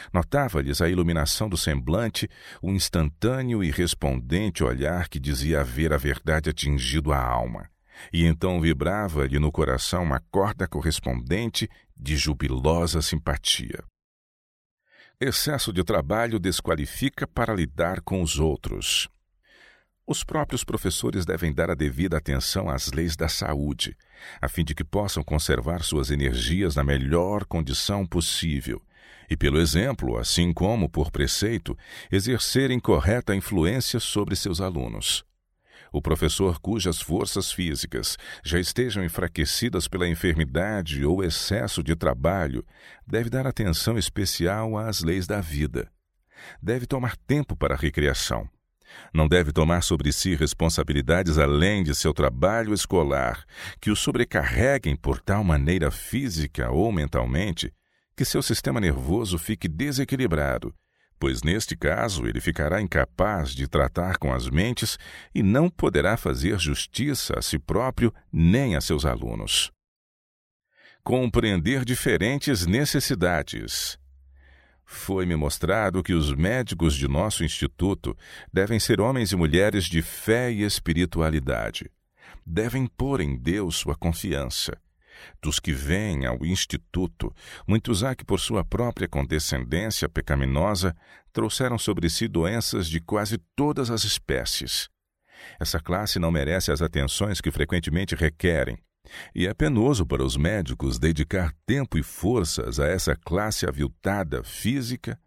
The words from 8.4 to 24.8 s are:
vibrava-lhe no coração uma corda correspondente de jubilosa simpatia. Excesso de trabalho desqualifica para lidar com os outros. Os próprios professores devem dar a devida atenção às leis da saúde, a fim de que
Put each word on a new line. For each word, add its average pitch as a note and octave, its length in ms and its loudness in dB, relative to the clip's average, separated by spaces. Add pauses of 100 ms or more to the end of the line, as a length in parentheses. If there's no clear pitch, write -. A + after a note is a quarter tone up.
vibrava-lhe D2+ 800 2
no D2+ 100 4
coração D2+ 540 0
uma C#2 160 0 (100)
corda G2 380 0
correspondente D2+ 1000 -2 (280)
de D2 200 -2
jubilosa D2+ 840 0
simpatia. - 800 -2 (1400)
Excesso C3 520 -2
de F2+ 100 2
trabalho G#2 560 0
desqualifica E2+ 880 -2
para A#2 260 -2
lidar E2+ 480 -2
com F#2 220 -2
os D#2 160 0
outros. - 680 -2 (960)
Os - 200 -4
próprios - 400 -2
professores - 600 -2
devem E2 300 0
dar E2+ 160 2
a E2 60 0
devida D2+ 420 0
atenção C#2 500 -2
às C2+ 220 -4
leis D#2+ 240 -2
da D#2+ 140 0
saúde, C#2+ 680 -2 (440)
a - 80 0
fim E2+ 160 0
de E2 100 -4
que - 80 -4